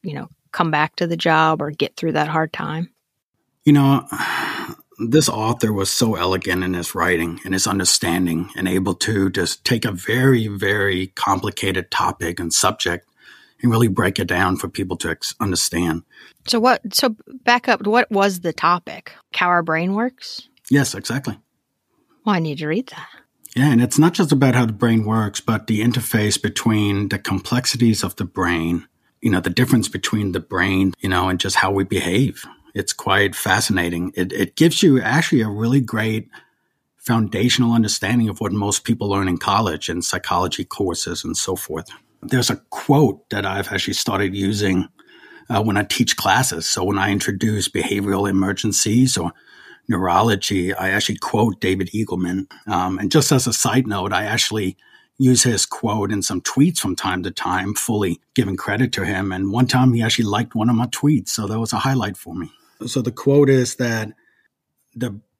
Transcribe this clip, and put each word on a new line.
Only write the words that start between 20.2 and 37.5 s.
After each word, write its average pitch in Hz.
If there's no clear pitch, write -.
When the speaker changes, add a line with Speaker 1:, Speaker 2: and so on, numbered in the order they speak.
Speaker 2:
Yes, 135
exactly. 110
Speaker 1:
Well, 202
I 175
need 151
to 151
read 196
that. -
Speaker 2:
Yeah, 135
and 117
it's 123
not 165
just 160
about 131
how 123
the 110
brain 113
works, 107
but 110
the 107
interface 110
between 101
the 104
complexities 113
of -
the -
brain, 87
you 117
know, 92
the 90
difference 120
between 104
the 90
brain, 95
you 98
know, 90
and 92
just -
how 95
we 98
behave. 95
It's 98
quite 101
fascinating. 90
It, 92
it -
gives 160
you 135
actually 139
a 110
really 117
great 110
foundational 117